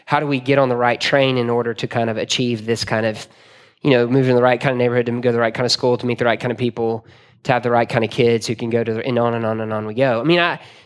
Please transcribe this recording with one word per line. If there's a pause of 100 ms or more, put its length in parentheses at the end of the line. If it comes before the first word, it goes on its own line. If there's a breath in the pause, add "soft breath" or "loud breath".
how
do
we
get
on
the
right
train
in
order
to
kind
of
achieve
this
kind
of, (540 soft breath)
you
know,
move
in
the
right
kind
of
neighborhood,
to
go
to
the
right
kind
of
school,
to
meet
the
right
kind
of
people, (380 soft breath)
to
have
the
right
kind
of
kids
who
can
go
to
the,
and
on
and
on
and
on
we
go.
I
mean,
I, (260 loud breath)